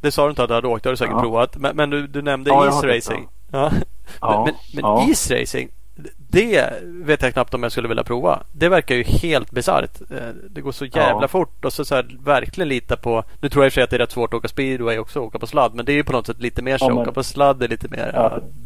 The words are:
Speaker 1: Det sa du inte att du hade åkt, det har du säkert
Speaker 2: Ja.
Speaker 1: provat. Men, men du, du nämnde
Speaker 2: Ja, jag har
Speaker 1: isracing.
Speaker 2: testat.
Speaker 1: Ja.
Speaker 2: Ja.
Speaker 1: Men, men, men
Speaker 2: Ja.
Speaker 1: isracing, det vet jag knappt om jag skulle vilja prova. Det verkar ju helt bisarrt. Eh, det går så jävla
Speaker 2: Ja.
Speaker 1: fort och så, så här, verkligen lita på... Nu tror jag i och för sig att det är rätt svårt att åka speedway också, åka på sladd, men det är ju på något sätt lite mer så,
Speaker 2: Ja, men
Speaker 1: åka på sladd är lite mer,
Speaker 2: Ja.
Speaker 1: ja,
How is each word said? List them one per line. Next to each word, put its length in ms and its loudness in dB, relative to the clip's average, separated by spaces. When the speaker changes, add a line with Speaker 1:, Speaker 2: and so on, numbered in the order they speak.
Speaker 1:
Det 100 2
sa 140 2
du 60 2
inte 120 -2
att 60 2
du 60 0
hade 140 0
åkt, 140 0
det 60 0
har 40 0
du 40 -2
säkert 200 -2
Speaker 2:
Ja. 60 2
Speaker 1:
provat. 340 0
Men, 200 -2
men 140 0
du, 160 -2
du 160 -6
nämnde 280 0
Speaker 2:
Ja, 140 8
jag 80 4
har 160 2
Speaker 1:
isracing. 400 -2
Speaker 2:
testat. 40 -16
Speaker 1:
Ja. 200 0
Speaker 2:
Ja. 240 2
Speaker 1:
Men, 0 -
men, 100 0
men 160 0
Speaker 2:
Ja. 200 4
Speaker 1:
isracing, 580 0
det 400 4
vet 400 0
jag 100 2
knappt 220 0
om 80 -2
jag 100 -2
skulle 160 -4
vilja 160 0
prova. 340 2
Det 160 2
verkar 260 4
ju 80 2
helt 480 2
bisarrt. 500 0
Eh, 60 -10
det 100 -10
går 120 -6
så 120 -8
jävla 380 2
Speaker 2:
Ja. 60 0
Speaker 1:
fort 360 -2
och 80 -2
så, 120 -4
så 100 -2
här, 120 2
verkligen 440 0
lita 280 -2
på... 260 -2
Nu 80 -2
tror 160 6
jag 20 8
i 20 6
och 40 2
för 20 -8
sig 100 4
att 60 -2
det 60 0
är 20 2
rätt 120 2
svårt 240 -2
att 40 -2
åka 100 -4
speedway 500 -2
också, 220 -6
åka 180 -8
på 80 -6
sladd, 280 2
men 100 -6
det 80 0
är 40 4
ju 80 2
på 80 -2
något 140 0
sätt 140 -6
lite 220 -4
mer 160 0
så, 60 2
Speaker 2:
Ja, 40 6
men 100 2
Speaker 1:
åka 140 -2
på 100 -2
sladd 400 2
är 60 0
lite 220 -4
mer, 240 -4
Speaker 2:
Ja. 200 4
Speaker 1:
ja, 40 -4